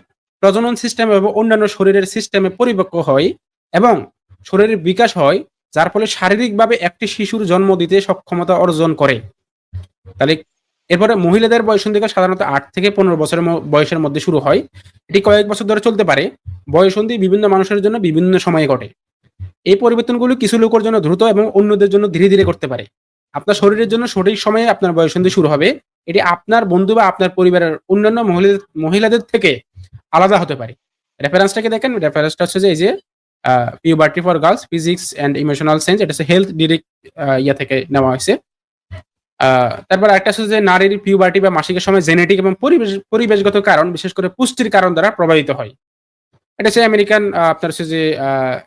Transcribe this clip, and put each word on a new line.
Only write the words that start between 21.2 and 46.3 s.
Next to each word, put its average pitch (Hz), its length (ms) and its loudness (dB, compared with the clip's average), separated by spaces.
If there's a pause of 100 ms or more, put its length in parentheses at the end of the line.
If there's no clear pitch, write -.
এবং 214 300 2
অন্যদের 202 360 2
জন্য 202 180 2
ধীরে 180 220 2
ধীরে 190 140 4
করতে 165 240 -4
পারে। 120 180 -8 (480)
আপনার 170 220 -2
শরীরের 214 320 2
জন্য 233 200 -2
সঠিক 196 320 -2
সময়ে 220 280 0
আপনার 190 260 0
বয়ঃসন্ধি 165 360 2
শুরু 175 180 2
হবে, 151 320 0 (260)
এটি 170 160 0
আপনার 208 440 0
বন্ধু 190 300 0
বা 220 120 2
আপনার 185 220 0
পরিবারের 180 480 0 (120)
অন্যান্য 214 320 0
মহিলাদের, 196 380 2 (180)
মহিলাদের 208 420 0
থেকে 180 420 -2 (500)
আলাদা 190 260 4
হতে 151 180 -4
পারে। 123 200 -14 (480)
রেফারেন্সটাকে 196 460 0
দেখেন, 226 280 -4
রেফারেন্সটা 156 460 -2
হচ্ছে 180 160 -4
যে 196 100 2
এই 165 60 0
যে, 202 220 -2 (460)
আ, 123 280 0 (140)
Puberty 156 360 2
for 175 140 0
Girls, 165 260 -2 (100)
Physics 170 340 -4 (140)
and 143 160 -2
Emotional 151 420 -2
Science, 190 260 0
এটা 165 40 -2
হচ্ছে 156 160 -4
হেলথ 180 240 2
ডিরেক্ট, 160 720 -4
আ, 139 180 0
ইয়া 135 160 0
থেকে 135 360 -4
নেওয়া 135 200 2
হয়েছে। 135 280 -2 (1040)
আহ, 127 300 2 (180)
তারপর 190 200 2
একটা 190 200 2
হচ্ছে 214 180 -4
যে 214 140 0
নারীর 196 380 2
পিউবার্টি 196 400 2
বা 190 100 2
মাসিকের 175 320 -4
সময় 190 200 2
জেনেটিক 175 380 2
এবং 190 220 0
পরিবেশ, 233 380 0 (120)
পরিবেশগত 208 460 0
কারণ, 180 340 2
বিশেষ 175 220 -8
করে 180 160 -4
পুষ্টির 233 400 -2
কারণ 185 240 2
দ্বারা 170 180 0
প্রভাবিত 160 380 0
হয়। 127 220 -8 (880)